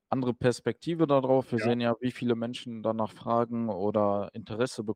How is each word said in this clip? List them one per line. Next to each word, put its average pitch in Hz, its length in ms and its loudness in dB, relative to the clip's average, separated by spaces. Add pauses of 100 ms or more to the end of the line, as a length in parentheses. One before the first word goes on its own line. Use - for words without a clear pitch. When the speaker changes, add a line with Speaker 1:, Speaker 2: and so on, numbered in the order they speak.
Speaker 1:
andere 123 260 0
Perspektive 151 720 0
darauf. 131 460 2
Wir 120 60 2
Speaker 2:
Ja. - 20 0
Speaker 1:
sehen 120 200 2
ja, 117 200 2
wie 123 100 -2
viele 120 240 0
Menschen 117 480 -6
danach 110 300 -2
fragen 117 560 0
oder 101 640 0
Interesse 113 480 -4 (140)